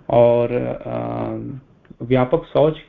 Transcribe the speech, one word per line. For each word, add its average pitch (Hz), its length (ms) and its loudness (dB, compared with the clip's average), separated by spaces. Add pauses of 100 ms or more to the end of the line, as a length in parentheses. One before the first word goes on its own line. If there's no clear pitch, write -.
और, 120 420 4 (340)
अ, 117 500 -6 (680)
व्यापक 127 380 2
शौच 151 460 0